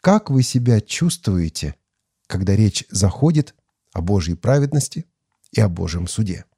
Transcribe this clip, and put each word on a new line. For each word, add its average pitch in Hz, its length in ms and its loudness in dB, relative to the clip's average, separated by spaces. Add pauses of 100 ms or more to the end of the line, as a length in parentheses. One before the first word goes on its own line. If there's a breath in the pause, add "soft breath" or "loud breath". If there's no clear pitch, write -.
Как 208 300 2
вы 131 120 4
себя 120 400 2
чувствуете, 87 920 -2 (500)
когда 95 280 -2
речь 104 360 2
заходит 135 640 0 (380)
о 92 100 -6
Божьей 87 320 0
праведности 143 720 -2 (460)
и - 100 0
о 104 80 2
Божьем 87 360 -6
суде? 90 380 -6 (140)